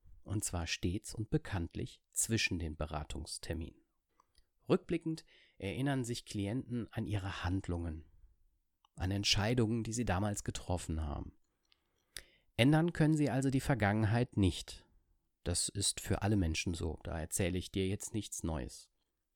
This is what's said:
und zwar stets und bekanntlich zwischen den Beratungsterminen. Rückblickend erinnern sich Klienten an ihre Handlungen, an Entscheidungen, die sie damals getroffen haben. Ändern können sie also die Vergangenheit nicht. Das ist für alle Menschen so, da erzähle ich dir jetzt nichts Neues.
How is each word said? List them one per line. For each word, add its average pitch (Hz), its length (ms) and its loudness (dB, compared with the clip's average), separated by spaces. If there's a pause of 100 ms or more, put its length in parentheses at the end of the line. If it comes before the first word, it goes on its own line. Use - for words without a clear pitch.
(220)
und 101 220 -2
zwar 85 220 -2
stets - 480 -2
und 110 160 -4
bekanntlich - 720 -2 (100)
zwischen - 460 0
den 80 180 -4
Beratungsterminen. 78 1040 -6 (880)
Rückblickend 165 560 0 (320)
erinnern 131 480 -2
sich 117 220 -6
Klienten 110 680 -4
an 110 140 -4
ihre 95 360 -4
Handlungen, 85 600 -4 (920)
an 92 140 -2
Entscheidungen, 110 720 2
die 110 120 -4
sie 120 100 -2
damals 101 400 0
getroffen - 580 -2
haben. - 300 -6 (1300)
Ändern 156 340 6
können 156 240 4
sie 147 140 2
also 135 200 2
die 131 100 2
Vergangenheit 110 760 2
nicht. - 480 2 (580)
Das - 280 0
ist - 300 -2
für - 200 0
alle 104 160 4
Menschen 82 380 2
so, 82 280 -2
da - 160 -6
erzähle 87 380 0
ich - 160 -4
dir 95 160 2
jetzt 101 240 -4
nichts - 300 -6
Neues. 78 480 -4 (460)